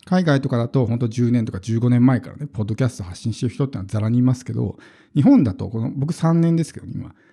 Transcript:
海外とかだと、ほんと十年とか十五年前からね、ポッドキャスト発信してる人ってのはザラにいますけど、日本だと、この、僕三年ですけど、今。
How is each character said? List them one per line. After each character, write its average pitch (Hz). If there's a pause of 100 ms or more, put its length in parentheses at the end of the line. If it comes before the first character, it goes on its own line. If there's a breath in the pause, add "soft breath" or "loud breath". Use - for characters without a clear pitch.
海 185
外 143
と 131
か 127
だ 117
と、 127
ほ 113
ん -
と 120
十 117
年 120
と 110
か 95
十 113
五 123
年 123
前 127
か -
ら -
ね、 151
ポ -
ッ -
ド 104
キ 131
ャ 123
ス -
ト 98
発 90
信 113
し -
て 127
る 117
人 143
っ -
て 135
の 107
は -
ザ 113
ラ 107
に 120
い 123
ま 127
す -
け -
ど、 113 (360 loud breath)
日 147
本 240
だ 101
と、 98
こ 113
の、 117
僕 147
三 165
年 165
で 165
す -
け -
ど、 -
今。 - (180 soft breath)